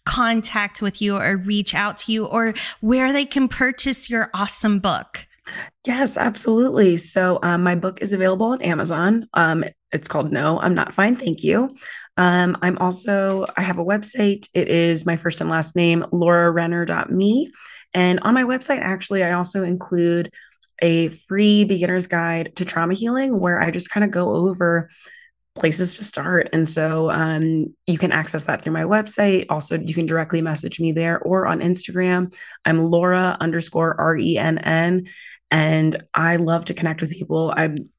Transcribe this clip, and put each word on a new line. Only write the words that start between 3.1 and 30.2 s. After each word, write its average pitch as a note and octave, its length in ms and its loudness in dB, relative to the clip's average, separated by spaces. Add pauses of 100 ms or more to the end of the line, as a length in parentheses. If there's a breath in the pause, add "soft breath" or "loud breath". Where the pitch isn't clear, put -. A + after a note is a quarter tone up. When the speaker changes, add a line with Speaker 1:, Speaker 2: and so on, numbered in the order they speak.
Speaker 1:
they C#4 140 0
can C#4 220 0
purchase B3+ 600 -2
your A3+ 240 -2
awesome G3+ 460 0
book? F3 480 -4 (600 loud breath)
Speaker 2:
Yes, B3+ 300 0
absolutely. A3+ 800 2
So, F3+ 460 0
um, F3 220 2
my F3 100 2
book F#3 260 -4
is G3+ 120 -4
available F#3+ 340 2
on B3+ 160 -2
Amazon. E3+ 720 0
Um, E3 300 2 (280)
it's D3+ 160 -4
called D3+ 240 -2
No, D#3 280 0
I'm F3+ 140 2
Not - 200 -2
Fine, A3 220 2
Thank E3+ 260 -4
You. A#3 340 0 (400 loud breath)
Um, F3+ 460 4
I'm F3+ 160 0
also, F#3+ 680 0 (120)
I F3+ 60 -2
have F3+ 160 -2
a E3+ 60 -2
website. G3+ 680 0
It F3+ 140 0
is E3+ 360 2
my E3 120 0
first E3 240 -4
and D#3+ 100 -2
last D#3+ 240 -2
name, E3+ 380 4
laura E3+ 380 4
renner E3+ 340 0
dot E3 260 -4
me. G#3 400 2 (440 loud breath)
And F3+ 260 2
on A3 120 2
my B3+ 120 4
website, C4 360 -2
actually, F#3+ 420 -2
I F3 100 2
also F3+ 320 -2
include F3 680 0 (500 loud breath)
a E3 280 2
free G#3 560 2
beginner's F3+ 420 0
guide E3+ 500 -2
to F3+ 80 -4
trauma E3+ 300 -2
healing A#3+ 440 -2
where F3 220 0
I E3 100 0
just F3 200 -6
kinda G#3 180 2
go F3 260 0
over E3+ 540 0 (680 loud breath)
places E3+ 440 -2
to G#3+ 60 -8
start. E3 500 -2
And D#3+ 120 2
so, D#3+ 440 -2
um, D#3+ 640 0 (120)
you E3+ 120 0
can F3+ 120 0
access D#3 340 -2
that - 180 -4
through D#3+ 100 -4
my D#3+ 120 -2
website. G#3 640 0
Also, D3+ 280 -2
you D#3+ 140 -6
can D#3+ 140 -2
directly D#3+ 340 -2